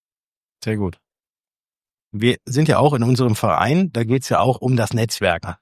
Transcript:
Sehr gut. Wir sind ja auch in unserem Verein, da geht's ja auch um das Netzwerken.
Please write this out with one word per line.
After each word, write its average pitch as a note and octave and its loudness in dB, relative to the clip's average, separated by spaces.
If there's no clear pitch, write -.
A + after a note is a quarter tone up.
Sehr A2 -2
gut. F#2+ -4
Wir A2+ 0
sind D3 0
ja B2 4
auch C#3+ 4
in A#2 0
unserem A#2+ 2
Verein, B2 0
da A#2 -2
geht's B2+ -2
ja G#2+ 0
auch B2 0
um B2+ 0
das A2 -2
Netzwerken. G2 -2